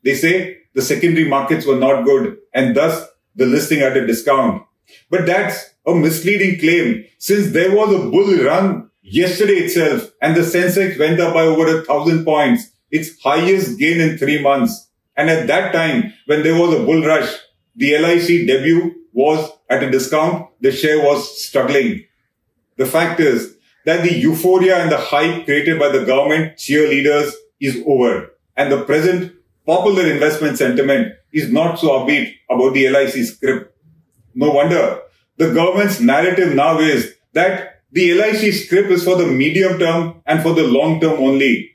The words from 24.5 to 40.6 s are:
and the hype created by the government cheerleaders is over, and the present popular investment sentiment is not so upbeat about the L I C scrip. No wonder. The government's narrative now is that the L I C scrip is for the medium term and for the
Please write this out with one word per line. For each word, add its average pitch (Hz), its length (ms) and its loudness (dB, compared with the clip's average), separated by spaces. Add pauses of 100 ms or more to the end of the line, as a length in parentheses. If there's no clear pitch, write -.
and 156 100 0
the 139 60 0
hype 160 460 -2
created 147 340 -2
by 147 100 2
the 127 160 0
government 147 520 -2
cheerleaders 147 760 0 (280)
is 131 260 -4
over, 123 440 0 (260)
and 143 140 -2
the 139 140 0
present 175 480 0 (340)
popular 185 400 0
investment 151 500 -2
sentiment 131 560 0 (200)
is 143 180 -2
not 165 280 0
so 160 100 0
upbeat 131 440 -2 (160)
about 127 260 0
the 135 120 2
L 131 100 2
I 139 100 2
C 131 180 -4
scrip. - 500 -6 (600)
No 143 160 0
wonder. 147 500 0 (380)
The 160 140 0
government's 190 480 0
narrative 175 540 2
now 156 240 2
is 151 360 0 (180)
that 185 480 -4 (100)
the 175 220 2
L 196 120 2
I 214 100 0
C 214 180 0
scrip 185 340 0
is 175 160 2
for 180 140 2
the 175 100 0
medium 165 540 0
term 165 460 -2
and 160 160 0
for 165 120 0
the 160 80 2